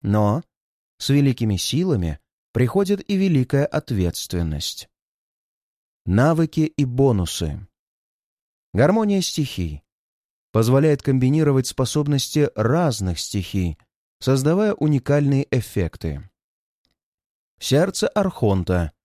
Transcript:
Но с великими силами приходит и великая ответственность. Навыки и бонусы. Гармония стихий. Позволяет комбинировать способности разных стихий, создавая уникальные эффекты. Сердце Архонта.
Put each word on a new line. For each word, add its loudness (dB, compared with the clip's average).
Но 2
с -10
великими 2
силами -2
приходит 0
и 0
великая 2
ответственность. -4
Навыки 2
и 0
бонусы. -2
Гармония 2
стихий. -6
Позволяет 2
комбинировать 2
способности 0
разных 0
стихий, -4
создавая 0
уникальные 0
эффекты. -4
Сердце 0
Архонта. 0